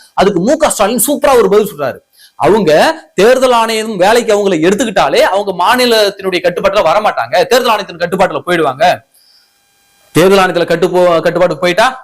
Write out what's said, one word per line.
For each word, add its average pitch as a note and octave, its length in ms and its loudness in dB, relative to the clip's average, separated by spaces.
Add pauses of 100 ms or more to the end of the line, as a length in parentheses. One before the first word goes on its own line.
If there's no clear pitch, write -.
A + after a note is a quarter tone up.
(140)
அதுக்கு F#3+ 260 0
மு B3+ 160 0
க D4+ 140 0
ஸ்டாலின் A3 360 -2
சூப்பரா C#4 300 0
ஒரு G3+ 160 2
பதில் G#3 200 0
சொல்றாரு. C3 280 -8 (380)
அவங்க E3+ 320 2 (440)
தேர்தல் B3+ 440 2
ஆணையம் A3 380 -2
வேலைக்கு G#3+ 360 2
அவங்களை G3 240 0 (100)
எடுத்துக்கிட்டாலே G3 560 0
அவங்க G3+ 360 -2
மாநிலத்தினுடைய G#3 840 0
கட்டுப்பாட்டுல F#3 400 0
வர E3 180 2
மாட்டாங்க, C#3 340 -4 (120)
தேர்தல் B3 260 0
ஆணையத்தின் F#3 300 -6
கட்டுப்பாட்டுல F3 440 -2
போயிடுவாங்க. D#3 380 -2 (1300)
தேர்தல் F#3+ 280 4
ஆணையத்துல F3 280 0
கட்டுப்போ-, F3 340 0 (160)
கட்டுப்பாட்டுக்கு E3+ 440 -2
போயிட்டா F3+ 220 0 (180)